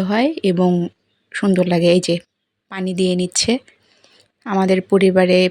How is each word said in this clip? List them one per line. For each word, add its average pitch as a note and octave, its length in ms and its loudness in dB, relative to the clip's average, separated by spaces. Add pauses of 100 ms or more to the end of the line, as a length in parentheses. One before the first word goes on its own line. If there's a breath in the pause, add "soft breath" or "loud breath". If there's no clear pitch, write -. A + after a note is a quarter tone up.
হয় G#3+ 280 0 (140)
এবং F3+ 280 2 (640)
সুন্দর F#3 340 0
লাগে। F3 260 2
এই F3+ 80 4
যে E3+ 140 -2 (560)
পানি F#3+ 240 -8
দিয়ে F3+ 220 -2
নিচ্ছে। F3+ 360 -2 (960 soft breath)
আমাদের F#3+ 360 0
পরিবারে F#3 560 2 (120)